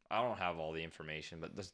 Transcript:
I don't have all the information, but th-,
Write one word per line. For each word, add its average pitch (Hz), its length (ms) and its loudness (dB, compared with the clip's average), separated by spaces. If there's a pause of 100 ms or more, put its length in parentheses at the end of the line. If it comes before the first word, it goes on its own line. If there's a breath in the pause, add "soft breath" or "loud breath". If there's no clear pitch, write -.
(120)
I 110 100 6
don't 117 160 4
have 87 220 2
all 80 140 0
the 80 100 0
information, 78 560 -4
but 82 160 -6
th-, 95 180 -6